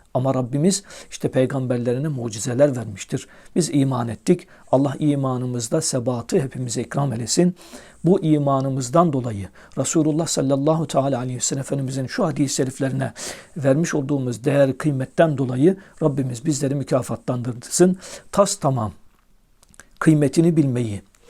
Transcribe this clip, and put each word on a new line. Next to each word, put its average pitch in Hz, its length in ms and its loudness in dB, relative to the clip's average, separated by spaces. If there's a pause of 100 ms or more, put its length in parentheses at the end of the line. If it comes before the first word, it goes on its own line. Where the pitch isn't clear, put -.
(140)
Ama 131 200 0
Rabbimiz 135 480 0 (280)
işte - 200 -6
peygamberlerine 127 800 0
mucizeler 123 680 0
vermiştir. 110 520 -8 (280)
Biz 165 160 0
iman 127 360 2
ettik. 175 380 0 (260)
Allah 135 260 2
imanımızda 127 840 -2
sebatı 123 600 -2
hepimize 127 420 -4
ikram 143 300 -2
eylesin. 175 440 2 (480)
Bu 180 180 4
imanımızdan 139 880 2
dolayı 117 360 -4 (300)
Resulullah 156 480 0
sallallahu 143 600 0
teala 135 320 0
aleyhi 127 180 -6
ve 117 40 -8
sellem 135 200 -2
Efendimizin 135 460 -4
şu - 180 -2
hadis-i 147 300 0
şeriflerine 131 580 -2 (440)
vermiş 143 380 0
olduğumuz 131 500 -2
değer, 139 340 2
kıymetten 143 600 0
dolayı 135 380 2 (260)
Rabbimiz 131 420 -2
bizleri 143 300 -2
mükafatlandırsın. 127 1200 0 (360)
Tas 196 240 2
tamam 120 360 -2 (1080)
kıymetini 156 580 4
bilmeyi, 123 460 0 (280)